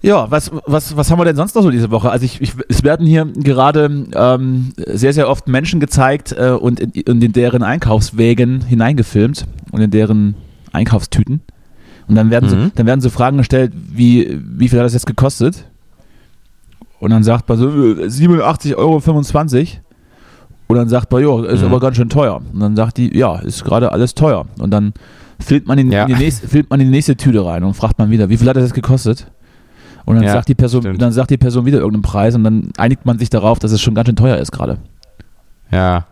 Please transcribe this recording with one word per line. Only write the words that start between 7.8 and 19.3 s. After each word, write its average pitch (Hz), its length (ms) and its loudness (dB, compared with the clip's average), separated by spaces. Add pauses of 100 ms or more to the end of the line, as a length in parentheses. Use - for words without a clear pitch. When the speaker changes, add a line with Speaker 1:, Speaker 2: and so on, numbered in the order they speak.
Speaker 1:
hineingefilmt 120 840 0 (260)
und 107 100 -2
in 107 100 2
deren 104 440 2 (360)
Einkaufstüten. 107 680 -2 (680)
Und 107 80 2
dann 110 160 4
werden 117 180 2
so, 95 60 2
Speaker 2:
Mhm. 135 200 0
Speaker 1:
dann 120 120 0
werden 131 140 2
so 123 80 2
Fragen 131 280 -2
gestellt, 131 380 0
wie, 120 680 0
wie 60 280 -2
viel 120 100 2
hat 120 60 0
das 117 80 0
jetzt 120 120 -4
gekostet? 135 600 -2 (1300)
Und 107 120 -2
dann 110 120 4
sagt 113 260 0
man 113 80 2
so, 123 120 2 (280)
äh, 87 120 -6
siebenundachtzig 151 680 0
Euro 156 240 2
fünfundzwanzig. 147 800 -2 (840)